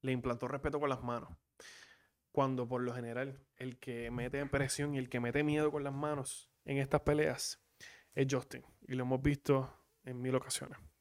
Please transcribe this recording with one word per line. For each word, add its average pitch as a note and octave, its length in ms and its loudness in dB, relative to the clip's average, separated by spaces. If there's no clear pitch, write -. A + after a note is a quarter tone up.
Le C3 120 0
implantó A#2+ 340 -2
respeto C#3+ 320 -2
con C#3+ 100 4
las B2+ 140 0
manos. A#2+ 260 -4
Cuando C3 360 2
por B2 140 0
lo B2 120 0
general B2 500 -6
el B2+ 240 -8
que A#2 320 -6
mete B2+ 340 -2
presión C#3+ 480 0
y C3+ 60 0
el B2+ 100 -4
que B2+ 100 0
mete A#2+ 240 2
miedo D3+ 280 4
con D3 120 -2
las C#3 100 -4
manos C#3+ 580 -4
en C#3 120 0
estas C#3 240 2
peleas D3+ 580 2
es C3+ 160 4
Justin. - 340 -2
Y B2+ 60 -6
lo B2+ 120 -2
hemos C3 160 2
visto C#3 520 4
en B2 180 -8
mil B2+ 140 0
ocasiones. - 420 -2